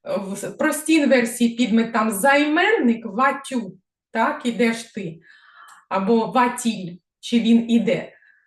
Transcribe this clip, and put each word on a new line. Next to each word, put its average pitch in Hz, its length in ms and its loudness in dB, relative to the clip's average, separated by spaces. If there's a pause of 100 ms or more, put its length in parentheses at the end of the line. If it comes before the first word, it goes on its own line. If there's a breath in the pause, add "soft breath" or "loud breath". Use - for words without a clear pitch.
в 196 340 -6
с-, - 140 -10
простій 302 420 -2
інверсії 240 640 2
підмет 226 380 0
там 220 180 0
займенник, 294 960 2
ватю, 240 720 -4 (340)
так, 269 340 -2
ідеш 233 380 -2
ти, - 360 -12 (720 loud breath)
або 208 360 2
ватіль, 214 720 -2 (220)
чи 233 200 0
він 233 320 2
іде. 196 420 0 (340 soft breath)